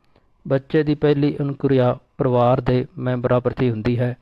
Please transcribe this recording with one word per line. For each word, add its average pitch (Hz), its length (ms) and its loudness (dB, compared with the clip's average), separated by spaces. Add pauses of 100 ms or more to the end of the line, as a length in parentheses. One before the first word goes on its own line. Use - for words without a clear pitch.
(480)
ਬੱਚੇ 139 360 0
ਦੀ 147 120 0
ਪਹਿਲੀ 147 460 0
ਅਨੁਕਿਰਿਆ 135 560 0 (200)
ਪਰਿਵਾਰ 123 440 2
ਦੇ 127 240 0 (120)
ਮੈਂਬਰਾਂ 123 440 0
ਪ੍ਰਤੀ 123 300 -2
ਹੁੰਦੀ 117 280 -2
ਹੈ। 123 220 -2